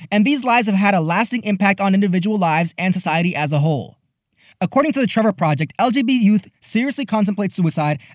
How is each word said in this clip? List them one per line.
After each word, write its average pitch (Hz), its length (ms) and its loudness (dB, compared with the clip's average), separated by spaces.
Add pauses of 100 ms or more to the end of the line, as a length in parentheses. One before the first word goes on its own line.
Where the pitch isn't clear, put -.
(120)
and 208 140 2
these 277 180 0
lies 240 220 2
have 208 80 0
had 202 220 2
a 170 60 2
lasting 202 420 -2
impact 202 360 0
on 196 140 0
individual 196 460 0
lives 165 400 0
and 180 160 0
society 175 400 -2
as 147 180 -2
a 147 60 2
whole. 147 340 -2 (640)
According 294 340 0
to 277 60 -4
the 247 60 2
Trevor 214 280 0
Project, 151 440 0
L 233 140 2
G 269 100 0
B 254 160 0
T 226 80 4
youth 208 240 2 (120)
seriously 262 440 -2
contemplate 202 480 -2
suicide 151 460 0 (160)